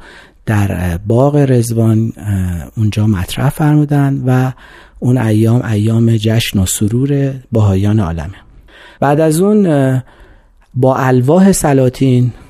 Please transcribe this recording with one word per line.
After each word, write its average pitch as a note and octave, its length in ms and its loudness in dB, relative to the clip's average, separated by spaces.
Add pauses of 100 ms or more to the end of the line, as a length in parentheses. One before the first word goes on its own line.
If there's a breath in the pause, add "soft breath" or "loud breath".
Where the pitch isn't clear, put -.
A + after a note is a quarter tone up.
(460 loud breath)
در F#2 600 -2
باغ C3 300 0
رضوان A2+ 760 0 (640)
اونجا G#2+ 300 0
مطرح G#2 420 -2
فرمودن C#3+ 800 0
و B2+ 260 0 (460 loud breath)
اون B2+ 200 0
ایام A2+ 440 2
ایام A2+ 540 0
جشن A2 420 0
و F#2+ 80 0
سرور C3+ 680 -2 (180)
بهایان G#2 480 0
عالمه. E2 360 -6 (640 loud breath)
بعد D3 200 0
از D#3+ 200 0
اون D#3 600 2 (720 soft breath)
با C3 220 0
الواح C3+ 560 2
سلاطین B2+ 800 0 (180 loud breath)